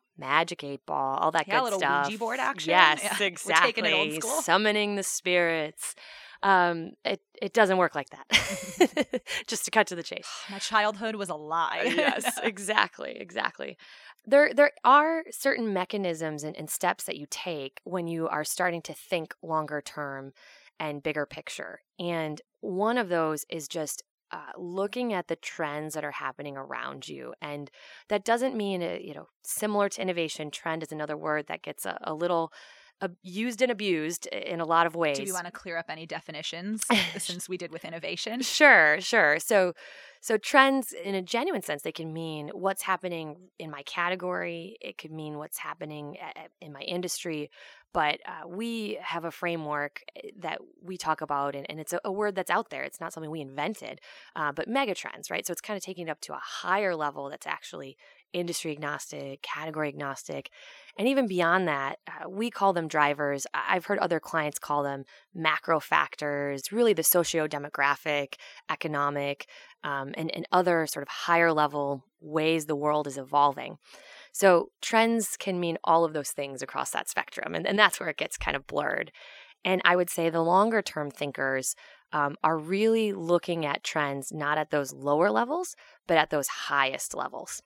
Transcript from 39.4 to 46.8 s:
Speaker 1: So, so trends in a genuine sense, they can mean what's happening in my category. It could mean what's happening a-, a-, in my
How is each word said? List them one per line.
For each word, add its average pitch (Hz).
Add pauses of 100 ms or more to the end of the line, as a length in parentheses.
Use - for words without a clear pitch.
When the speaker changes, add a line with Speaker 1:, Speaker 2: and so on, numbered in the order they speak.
Speaker 1:
So, 185 (480)
so 220
trends 269
in 190
a 190
genuine 240
sense, 147
they 165
can 160
mean 156
what's 190
happening 170 (220)
in 160
my 143
category. 180
It -
could 156
mean 156
what's 151
happening 151
a-, 156
a-, -
in 147
my 139